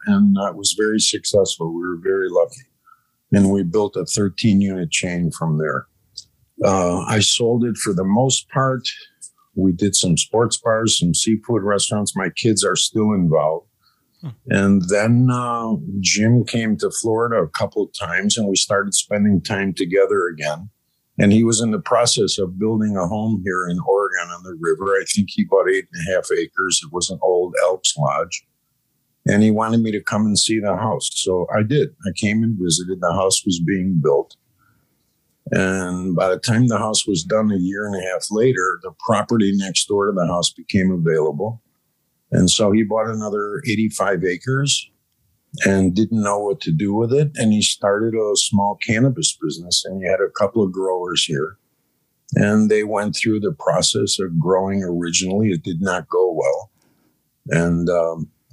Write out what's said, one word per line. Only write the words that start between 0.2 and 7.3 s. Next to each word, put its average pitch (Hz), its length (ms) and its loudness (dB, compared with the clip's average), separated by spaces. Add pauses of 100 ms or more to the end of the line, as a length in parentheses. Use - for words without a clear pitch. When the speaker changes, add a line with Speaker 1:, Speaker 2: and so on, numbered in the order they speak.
Speaker 1:
uh, 98 100 0
it 85 80 -4
was 101 220 -2
very 107 220 2
successful. 92 760 0
We 85 80 -6
were 90 200 -6
very 95 280 0
lucky, 87 340 0 (680)
and 98 200 6
we 98 120 2
built 101 320 0
a 92 100 -4
thirteen 101 540 2
unit 92 320 0
chain 87 400 -2
from 80 280 -2
there. 76 280 -4 (760)
Uh, 92 380 2
I 113 180 0
sold 117 440 2